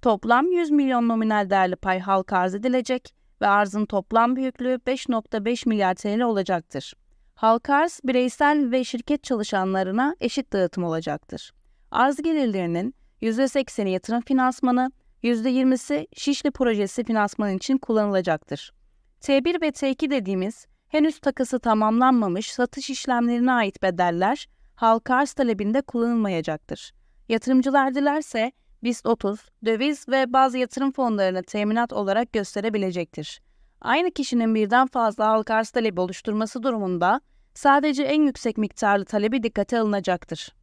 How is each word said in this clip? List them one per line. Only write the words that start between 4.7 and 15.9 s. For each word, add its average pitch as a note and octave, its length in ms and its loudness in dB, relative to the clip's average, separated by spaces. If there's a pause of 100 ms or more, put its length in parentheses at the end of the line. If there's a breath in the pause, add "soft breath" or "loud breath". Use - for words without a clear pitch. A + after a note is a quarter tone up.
beş C4 220 -4
nokta A3 360 -4
beş A#3 200 -2
milyar G3+ 300 2
T G#3 240 -2
L - 20 2
olacaktır. F#3+ 720 -2 (420)
Halka A#3 400 2
arz D#4+ 280 0
bireysel B3+ 680 2
ve B3+ 120 0
şirket B3+ 400 -4
çalışanlarına G3+ 960 -2
eşit - 340 -4
dağıtım F#3 300 0
olacaktır. D#3+ 680 -8 (380)
Arz C4+ 300 2
gelirlerinin G#3+ 760 -2 (260)
yüzde A3+ 260 0
sekseni A#3+ 440 -2
yatırım A3 300 -2
finansmanı, B3+ 720 0 (320)
yüzde A#3 260 0
yirmisi C4 640 0